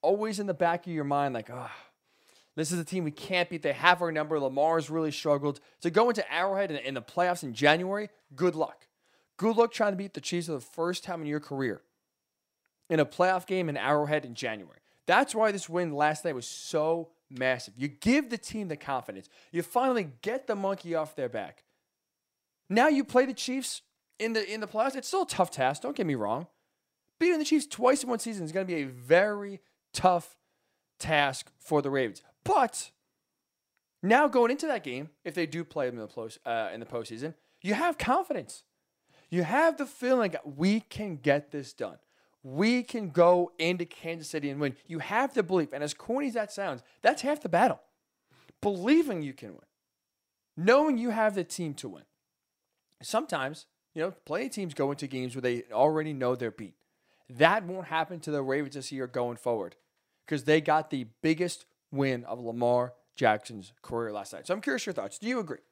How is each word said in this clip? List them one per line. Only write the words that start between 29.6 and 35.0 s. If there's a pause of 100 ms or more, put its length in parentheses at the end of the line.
tough (640)
task
for
the
Ravens. (220)
But (1120)
now
going
into
that
game, (120)